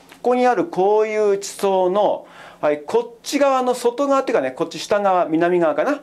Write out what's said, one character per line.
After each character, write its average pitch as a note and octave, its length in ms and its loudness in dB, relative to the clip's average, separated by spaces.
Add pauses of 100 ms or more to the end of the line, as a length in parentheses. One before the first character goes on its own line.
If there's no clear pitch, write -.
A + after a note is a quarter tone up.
(220)
こ A#3+ 100 -2
こ B3+ 40 2
に B3+ 100 2
あ B3 80 4
る F3 120 0
こ G#3 340 0
う A3 80 2
い G#3+ 240 0
う G3 80 0
地 G3 80 -10
層 F#3+ 420 0
の、 F#3 380 0 (320)
は D3+ 120 0
い、 D3 100 -4
こ A#3 360 -2
っ - 40 -20
ち - 160 -4
側 C4+ 240 2
の B3 140 0
外 B3 320 -2
側 C4+ 140 2
っ C4+ 40 -6
て C4+ 60 -2
い - 20 2
う A#3 40 2
か D3 40 2
ね、 C3 80 -2
こ C3 140 -6
っ D3+ 40 -2
ち D#3+ 120 -14
下 G#3 200 0
側、 F#3 280 2
南 F3 320 0
側 D#3 160 2
か D3+ 80 0
な、 C#4 200 -4